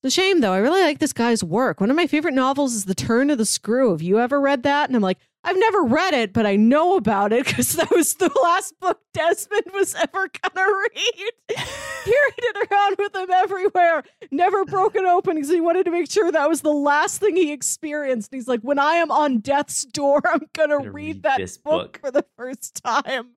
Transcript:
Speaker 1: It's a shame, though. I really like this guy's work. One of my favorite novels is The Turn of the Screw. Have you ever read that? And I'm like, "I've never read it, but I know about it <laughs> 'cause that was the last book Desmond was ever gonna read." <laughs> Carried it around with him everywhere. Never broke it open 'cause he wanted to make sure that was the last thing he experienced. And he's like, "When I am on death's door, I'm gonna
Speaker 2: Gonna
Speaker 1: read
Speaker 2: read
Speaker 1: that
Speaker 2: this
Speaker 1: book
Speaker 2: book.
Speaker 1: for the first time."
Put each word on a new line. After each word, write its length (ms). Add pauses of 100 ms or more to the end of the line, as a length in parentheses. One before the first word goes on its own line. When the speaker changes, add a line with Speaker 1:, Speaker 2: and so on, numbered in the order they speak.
Speaker 1:
It's 100
a 60
shame, 180
though. 140
I 60
really 220
like 180
this 140
guy's 300
work. 380
One 80
of 60
my 100
favorite 300
novels 400
is 100
The 80
Turn 380
of 80
the 60
Screw. 440
Have 140
you 160
ever 200
read 220
that? 260
And 80
I'm 60
like, 160 (260)
"I've 140
never 240
read 320
it, 180
but 140
I 120
know 380
about 380
it 120
<laughs> 20
'cause 260
that 160
was 240
the 160 (140)
last 360
book 200 (160)
Desmond 480 (100)
was 220
ever 320 (160)
gonna 240 (280)
read." 360 (180)
<laughs> 80
Carried 800
it 340
around 280
with 160
him 160
everywhere. 720 (260)
Never 360
broke 300
it 100
open 360
'cause 80
he 100
wanted 260
to 60
make 200
sure 200
that 180
was 120
the 100
last 480
thing 160
he 160
experienced. 800
And 60
he's 100
like, 140
"When 160
I 200
am 120
on 300
death's 460
door, 360 (100)
I'm 100 (120)
gonna 240
Speaker 2:
Gonna 140
Speaker 1:
read 20 (220)
Speaker 2:
read 80
Speaker 1:
that 160
Speaker 2:
this 180
Speaker 1:
book 360
Speaker 2:
book. 100
Speaker 1:
for 80
the 140 (120)
first 460
time." 540